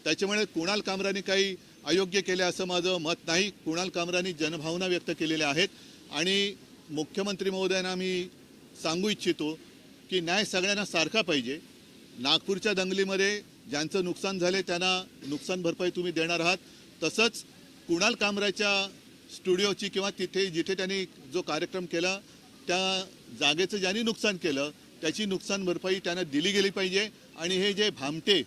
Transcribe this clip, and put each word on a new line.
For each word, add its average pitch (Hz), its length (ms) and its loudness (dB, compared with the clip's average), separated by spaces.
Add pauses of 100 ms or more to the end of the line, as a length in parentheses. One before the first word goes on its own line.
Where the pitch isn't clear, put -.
त्याच्यामुळे 196 420 0
कुणाल 185 360 -2
कामराने 196 400 -2
काही 196 340 2 (300)
अयोग्य 185 360 2
केले 185 220 2
असं 180 220 0
माझं 180 320 2
मत 165 180 0 (120)
नाही. 180 220 4
कुणाल 175 400 -4
कामराने 180 440 0
जनभावना 160 540 -2
व्यक्त 180 240 0
केलेल्या 156 380 0
आहेत 165 180 2 (440)
आणि 190 420 0 (360)
मुख्यमंत्री 190 600 -2
महोदयांना 185 460 0
मी 185 320 -2 (560)
सांगू 175 260 2
इच्छितो 160 500 0 (500)
की 185 100 2
न्याय 180 260 2
सगळ्यांना 196 400 0
सारखा 170 360 2
पाहिजे. 143 380 0 (600)
नागपूरच्या 170 540 0
दंगलीमध्ये 190 680 0 (280)
ज्यांचं 151 340 -2
नुकसान 190 360 -4
झाले 185 220 2
त्यांना 185 420 0 (220)
नुकसान 165 360 -4
भरपाई 175 280 0
तुम्ही 180 220 -4
देणार 165 280 0
आहात, 175 180 2 (460)
तसंच 220 400 0 (440)
कुणाल 190 280 2
कामराच्या 202 760 0 (440)
स्टुडिओची 190 540 2
किंवा 190 200 -2
तिथे 190 360 -2
जिथे 165 280 -2
त्यांनी 190 320 -2 (280)
जो 175 80 0
कार्यक्रम 170 440 -4
केला 180 340 -2 (480)
त्या 185 420 0 (300)
जागेचं 160 380 2
ज्यांनी 190 240 0
नुकसान 220 360 0
केलं 147 340 -2 (300)
त्याची 165 240 -2
नुकसान 196 400 -2
भरपाई 180 300 0
त्यांना 180 280 -2
दिली 156 280 0
गेली 196 180 4
पाहिजे. 190 400 0 (280)
आणि 180 200 -2
हे 202 160 2
जे 208 160 2
भामटे 151 580 2